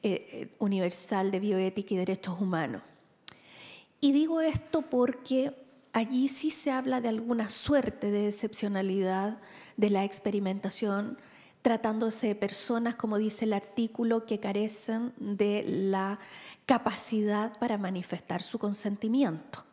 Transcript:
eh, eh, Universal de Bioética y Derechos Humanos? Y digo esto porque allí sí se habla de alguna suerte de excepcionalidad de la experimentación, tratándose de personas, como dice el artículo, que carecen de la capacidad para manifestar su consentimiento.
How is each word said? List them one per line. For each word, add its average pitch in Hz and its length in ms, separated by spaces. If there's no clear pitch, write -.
eh, - 260
eh, - 200
Universal 196 720
de 185 80
Bioética 196 540
y - 20
Derechos 185 440
Humanos? 160 420
Y 285 120
digo 320 300
esto 311 400
porque 262 720
allí 254 340
sí 311 220
se - 200
habla 262 300
de 233 80
alguna 226 400
suerte 214 640
de 208 160
excepcionalidad 196 1120
de 208 100
la 196 160
experimentación, 202 1120
tratándose 220 640
de 208 80
personas, 233 600
como 214 200
dice 214 300
el 214 80
artículo, 226 720
que 208 140
carecen 220 760
de 208 500
la 190 520
capacidad 214 920
para 226 200
manifestar 180 640
su - 160
consentimiento. 208 1160